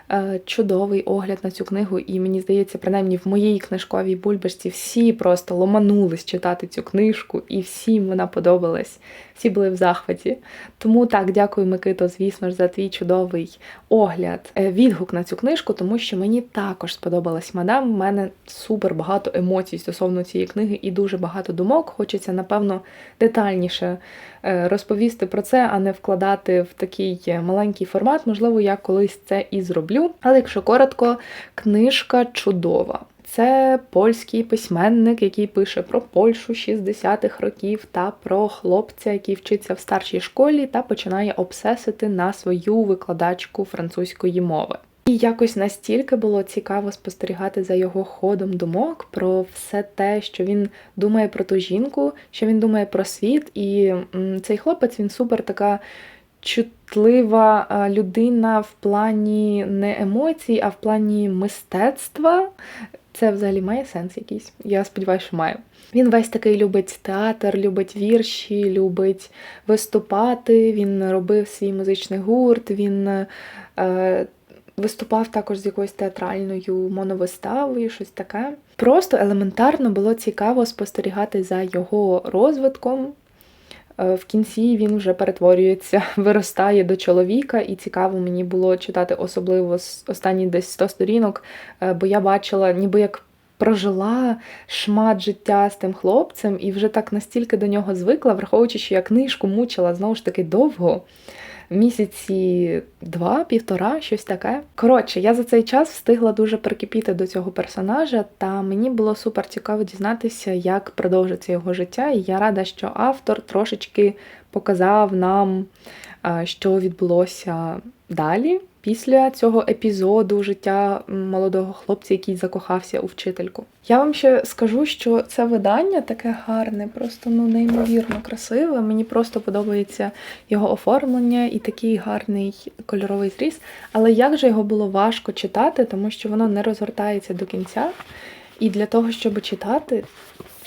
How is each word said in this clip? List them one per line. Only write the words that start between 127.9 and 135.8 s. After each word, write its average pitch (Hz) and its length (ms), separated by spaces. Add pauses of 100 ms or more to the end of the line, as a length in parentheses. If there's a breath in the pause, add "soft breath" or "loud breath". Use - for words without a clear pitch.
красиве. 254 600
Мені 220 220
просто 226 380
подобається 202 720 (380 loud breath)
його 208 240
оформлення 240 720
і 233 140
такий 226 360
гарний 202 760 (140)
кольоровий 202 440
зріз. 285 300 (320 loud breath)
Але 220 200
як 254 260
же 277 100
його 220 160
було 208 240
важко 202 440
читати, 240 540